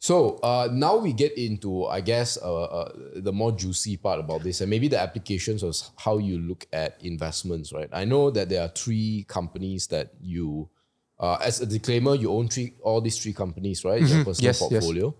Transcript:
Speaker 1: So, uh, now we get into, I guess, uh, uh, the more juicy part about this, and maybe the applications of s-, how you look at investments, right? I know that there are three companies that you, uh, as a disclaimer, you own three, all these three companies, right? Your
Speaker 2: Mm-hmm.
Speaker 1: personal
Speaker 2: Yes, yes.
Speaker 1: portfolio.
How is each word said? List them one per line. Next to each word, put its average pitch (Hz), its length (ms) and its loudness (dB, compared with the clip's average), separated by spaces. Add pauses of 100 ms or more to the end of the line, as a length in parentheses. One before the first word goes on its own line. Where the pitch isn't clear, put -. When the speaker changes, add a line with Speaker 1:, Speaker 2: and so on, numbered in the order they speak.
Speaker 1:
So, 165 440 4
uh, 123 280 2
now 151 260 4
we 214 140 2
get 143 260 2
into, 104 500 -2
I 80 140 -2
guess, 117 360 0
uh, 85 260 -2
uh, 82 280 -4 (240)
the 95 180 -2
more 113 180 2
juicy 92 460 -2
part 92 220 0
about 78 240 -4
this, 90 180 -2
and 95 80 0
maybe 113 180 2
the 123 120 2
applications 95 640 -2
of 87 60 0
s-, - 280 -6
how 107 220 2
you 98 180 0
look 85 340 -6
at 78 320 -4
investments, 82 680 -4
right? 78 180 -6
I 92 140 -2
know 143 240 4
that 104 180 0
there 90 140 0
are 85 80 -2
three 110 580 -2
companies 92 600 -6
that 78 340 -4
you, 80 480 -4 (500)
uh, 87 220 0
as 117 200 0
a 123 40 -2
disclaimer, 120 480 2
you 113 180 2
own 117 160 2
three, 120 360 -4
all 110 180 2
these 113 160 -2
three 107 160 -4
companies, 95 500 -4
right? 104 160 2
Your 151 100 6
Speaker 2:
Mm-hmm. 151 140 6
Speaker 1:
personal 101 260 2
Speaker 2:
Yes, 120 120 2
yes. - 80 0
Speaker 1:
portfolio. 98 500 2